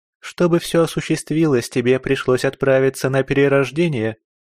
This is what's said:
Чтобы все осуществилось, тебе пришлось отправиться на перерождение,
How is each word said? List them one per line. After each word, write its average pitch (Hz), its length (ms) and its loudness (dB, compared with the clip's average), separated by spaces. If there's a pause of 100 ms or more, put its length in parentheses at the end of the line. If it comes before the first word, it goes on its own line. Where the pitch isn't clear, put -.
(180)
Чтобы 170 400 0
все 165 240 0
осуществилось, 156 880 -2
тебе 127 280 2
пришлось 131 460 0
отправиться 135 640 0
на 135 140 0
перерождение, 139 920 0 (280)